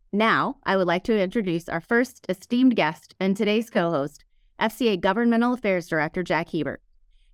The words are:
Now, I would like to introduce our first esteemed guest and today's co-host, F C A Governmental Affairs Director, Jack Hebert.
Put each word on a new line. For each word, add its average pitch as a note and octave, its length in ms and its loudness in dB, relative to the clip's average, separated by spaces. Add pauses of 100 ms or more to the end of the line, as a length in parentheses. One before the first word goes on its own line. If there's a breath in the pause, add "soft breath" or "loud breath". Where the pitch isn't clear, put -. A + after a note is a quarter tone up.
(120)
Now, G3+ 520 0
I F#3+ 120 0
would F#3 100 2
like F3 180 0
to A3 140 2
introduce F#3 520 -2
our E3 100 -6
first - 480 -2
esteemed A#3+ 480 2
guest D#3+ 420 -2
and F#3+ 160 0
today's A3 360 0
co-host, E3+ 560 -2 (320)
F A3 180 -2
C A#3+ 120 0
A G3 100 0
Governmental A#3 560 2
Affairs F#3+ 320 -2
Director, D#3+ 360 -2
Jack E3+ 280 -2
Hebert. C#3+ 320 -6 (520)